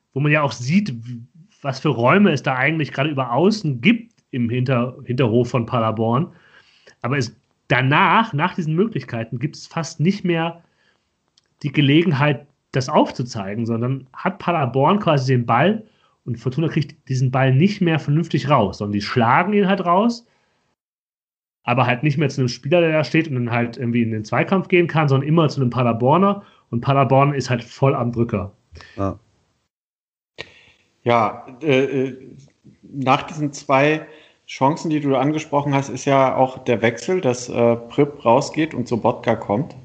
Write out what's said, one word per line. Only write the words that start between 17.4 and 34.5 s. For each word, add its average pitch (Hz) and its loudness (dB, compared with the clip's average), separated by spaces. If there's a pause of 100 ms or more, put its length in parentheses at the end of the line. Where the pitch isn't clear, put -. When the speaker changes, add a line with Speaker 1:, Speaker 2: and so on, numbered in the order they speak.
Speaker 1:
nicht 180 2
mehr 165 2
vernünftig 147 -2
raus, 123 2
sondern 101 -6
die 101 -2
schlagen 135 2
ihn 202 2
halt 185 0
raus, 190 0 (1400)
aber 123 2
halt 123 0
nicht 147 0
mehr 143 0
zu 135 -4
einem 127 2
Spieler, 143 0
der 165 2
da 156 2
steht 160 0
und 143 -6
dann 120 -2
halt 120 -2
irgendwie 120 0
in 113 -2
den 110 -4
Zweikampf 165 -2
gehen 175 4
kann, 151 0
sondern 139 2
immer 156 4
zu - -6
einem 120 0
Paderborner 131 2 (260)
und 117 -4
Paderborn 135 4
ist 131 -4
halt 120 -2
voll 135 0
am 120 -2
Drücker. 110 -4 (440)
Speaker 2:
Ja. 98 -4 (1900)
Speaker 3:
Ja, 117 0 (160)
äh, 135 2 (240)
äh, 95 -18 (480)
nach 135 0
diesen 147 -6
zwei 147 0 (400)
Chancen, 156 -2